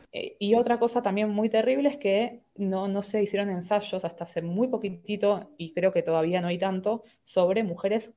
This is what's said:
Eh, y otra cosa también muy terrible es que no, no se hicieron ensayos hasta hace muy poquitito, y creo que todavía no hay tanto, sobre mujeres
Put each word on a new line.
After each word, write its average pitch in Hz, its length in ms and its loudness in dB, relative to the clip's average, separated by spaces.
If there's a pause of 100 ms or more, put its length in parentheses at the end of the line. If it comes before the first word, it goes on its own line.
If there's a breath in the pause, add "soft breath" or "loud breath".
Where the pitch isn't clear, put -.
(120)
Eh, - 260 -10
y 208 160 2
otra 233 240 2
cosa 240 240 0
también 208 280 0
muy 214 180 0
terrible 254 400 2
es 285 80 0
que 220 460 0 (140)
no, 190 320 -2
no 196 140 -2
se 208 200 -2
hicieron 202 260 0
ensayos 190 560 -2
hasta 170 200 -8
hace - 180 -6
muy 185 260 0
poquitito, 202 880 -2
y 165 160 -10
creo 185 200 2
que 170 100 2
todavía 165 400 2
no 175 60 -2
hay 175 100 -2
tanto, 190 460 -2 (200 soft breath)
sobre 190 380 2
mujeres 202 540 -2